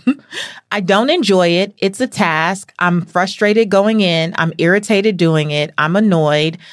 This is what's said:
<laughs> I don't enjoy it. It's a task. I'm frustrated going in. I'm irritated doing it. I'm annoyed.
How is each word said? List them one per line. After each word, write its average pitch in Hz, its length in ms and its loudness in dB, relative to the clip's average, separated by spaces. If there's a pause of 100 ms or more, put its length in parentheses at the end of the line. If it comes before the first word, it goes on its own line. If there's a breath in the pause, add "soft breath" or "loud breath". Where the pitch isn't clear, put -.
(120)
<laughs> - 600 -10
I 208 100 -4
don't 202 280 2
enjoy 196 400 2
it. 190 280 0
It's 196 240 -2
a 254 60 -2
task. 175 720 -2
I'm 175 260 0
frustrated 208 640 0
going 208 320 2
in. 170 360 0
I'm 160 200 -2
irritated 202 600 0
doing 156 340 0
it. 147 260 -4
I'm 156 180 -2
annoyed. 160 600 0 (160 loud breath)